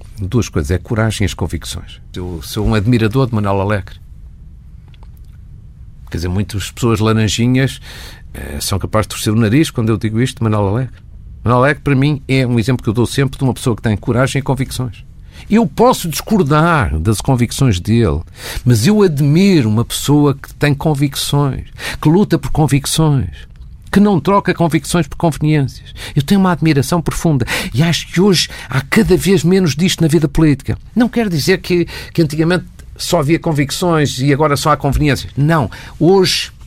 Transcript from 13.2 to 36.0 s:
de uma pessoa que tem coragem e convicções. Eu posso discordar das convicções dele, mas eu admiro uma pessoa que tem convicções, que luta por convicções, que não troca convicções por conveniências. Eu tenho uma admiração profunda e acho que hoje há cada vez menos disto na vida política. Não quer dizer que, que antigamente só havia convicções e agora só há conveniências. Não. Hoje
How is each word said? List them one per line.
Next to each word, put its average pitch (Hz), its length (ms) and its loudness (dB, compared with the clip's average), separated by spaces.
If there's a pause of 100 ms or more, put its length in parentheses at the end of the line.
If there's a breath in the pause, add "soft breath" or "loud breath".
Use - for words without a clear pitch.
de 139 60 -4
uma 123 100 2
pessoa 113 220 -2
que - 60 -8
tem 107 160 0
coragem 131 420 0
e 131 40 -2
convicções. 127 640 -6 (440 loud breath)
Eu 214 180 4
posso 226 420 2
discordar 151 920 2
das 101 220 0
convicções 120 580 2
dele, 98 420 2 (440 loud breath)
mas 120 220 4
eu 208 160 4
admiro 151 680 4
uma 110 160 0
pessoa 147 480 2
que - 220 -14
tem 147 180 0
convicções, 143 920 -2 (360 loud breath)
que 151 80 2
luta 185 300 4
por - 120 -4
convicções, 143 760 0 (640)
que 196 80 4
não 202 200 4
troca 196 340 2
convicções 165 540 0
por - 80 -14
conveniências. 151 800 -2 (220 loud breath)
Eu 143 80 2
tenho 196 160 2
uma 185 120 4
admiração 160 500 2
profunda 139 440 0 (280 loud breath)
e 151 100 2
acho 165 240 -2
que - 120 -2
hoje 190 300 2 (180 loud breath)
há 135 140 -2
cada 156 340 2
vez 160 280 2
menos 175 320 2
disto 165 260 0
na 165 60 4
vida 156 200 2
política. 147 500 2 (180)
Não 233 120 4
quer 226 220 -2
dizer 170 300 0
que, 175 280 0 (260 loud breath)
que 175 80 2
antigamente 160 440 0 (320)
só - 220 0
havia 151 180 2
convicções 151 840 0
e 139 140 2
agora 143 240 2
só 156 140 0
há 147 60 2
conveniências. 139 600 0
Não. 147 320 2 (300 loud breath)
Hoje 180 520 2 (160 loud breath)